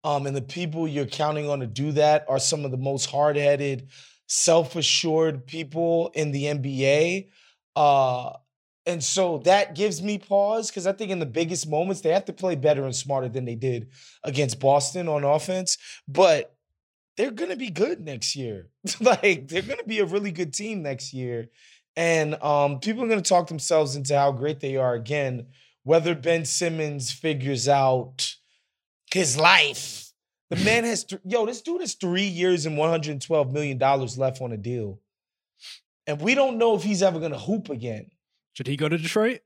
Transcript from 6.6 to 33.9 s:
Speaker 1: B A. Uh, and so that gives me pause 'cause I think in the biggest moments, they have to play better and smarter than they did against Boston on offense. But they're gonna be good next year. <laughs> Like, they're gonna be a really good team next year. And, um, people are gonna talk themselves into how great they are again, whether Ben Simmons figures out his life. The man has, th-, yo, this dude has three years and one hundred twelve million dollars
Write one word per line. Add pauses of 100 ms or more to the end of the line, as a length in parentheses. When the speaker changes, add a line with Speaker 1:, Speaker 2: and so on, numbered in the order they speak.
Speaker 1:
B
A. (460)
Uh, (520)
and
so
that
gives
me
pause
'cause
I
think
in
the
biggest
moments,
they
have
to
play
better
and
smarter
than
they
did (340)
against
Boston
on
offense. (300)
But (600)
they're
gonna
be
good
next
year. (160)
<laughs>
Like,
they're
gonna
be
a
really
good
team
next
year. (460)
And,
um,
people
are
gonna
talk
themselves
into
how
great
they
are
again, (360)
whether
Ben
Simmons
figures
out (760)
his
life. (380)
The
man
has,
th-,
yo,
this
dude
has
three
years
and
one
hundred
twelve
million
dollars